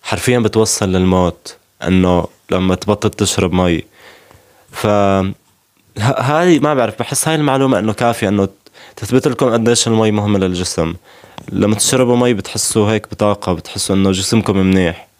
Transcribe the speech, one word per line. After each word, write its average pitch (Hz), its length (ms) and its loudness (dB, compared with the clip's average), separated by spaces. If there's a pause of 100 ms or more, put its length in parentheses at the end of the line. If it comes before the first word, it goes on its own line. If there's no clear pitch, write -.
حرفيا 123 360 -2
بتوصل 107 500 0
للموت، 90 680 0 (260)
إنه 90 440 2 (240)
لما 92 240 0
تبطل 104 360 -2
تشرب 92 420 -2
مي. 90 320 0 (880)
ف - 140 -6
ه-، 98 460 2 (680)
هاي 147 600 2
ما 147 160 0
بعرف، 117 240 -2
بحس 123 300 -4
هاي 160 60 0
المعلومة 135 440 0
إنه 107 140 0
كافية 117 360 -2
إنه 98 200 0 (480)
تثبت 123 320 0
لكم 123 240 0
قديش 117 360 2
المي 110 220 2
مهمة 104 280 0
للجسم. 90 560 -2 (580)
لما 101 220 0
تشربوا 123 420 2
مي 123 180 2
بتحسوا 104 580 -2
هيك 107 200 -2
بطاقة، 101 400 -2
بتحسوا 95 440 -4
إنه 98 140 2
جسمكم 95 460 0
منيح. 92 520 0 (120)